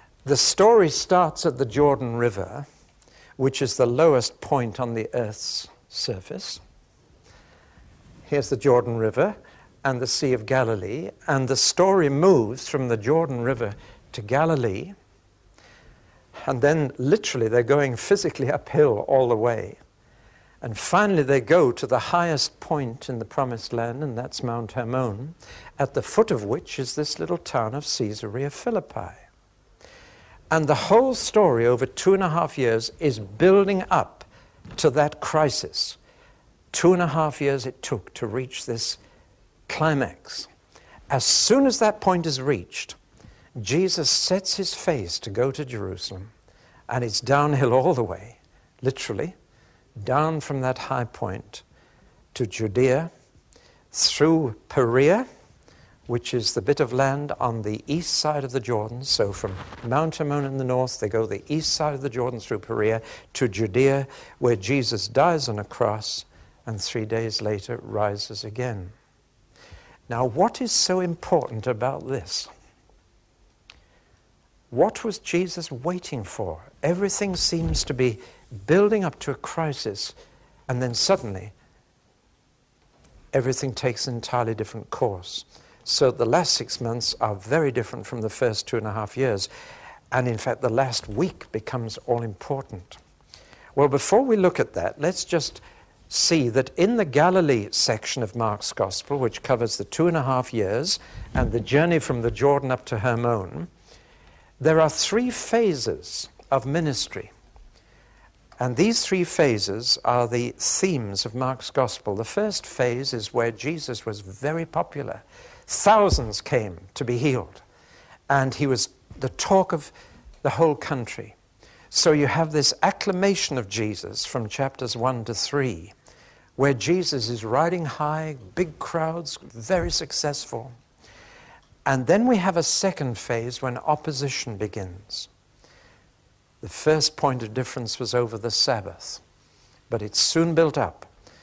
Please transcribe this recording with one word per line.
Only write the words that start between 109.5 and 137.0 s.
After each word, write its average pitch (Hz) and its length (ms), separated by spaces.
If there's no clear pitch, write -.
are 123 220
the 120 300
themes 120 680
of 110 80
Mark's 131 360
Gospel. 113 460
The 110 80
first 208 420
phase 127 460
is 110 220
where 117 180
Jesus 135 540
was 104 140
very 135 440
popular. 156 580
Thousands 190 760
came 104 380
to 135 100
be 120 140
healed, 123 420
and 135 240
he 143 140
was 123 200
the 131 120
talk - 420
of 151 180
the 135 80
whole 151 260
country. 110 580
So - 220
you 147 160
have 156 240
this 151 200
acclamation 185 760
of 101 100
Jesus 104 560
from 113 240
chapters 131 480
one 120 280
to 117 100
three, 104 580
where 139 180
Jesus 139 560
is 113 160
riding 160 400
high, 151 520
big 175 240
crowds, 160 640
very 165 480
successful. - 800
And 131 220
then 208 200
we 247 100
have 180 200
a 165 60
second 151 560
phase 120 420
when 123 180
opposition 139 800
begins. 95 720
The - 80
first - 480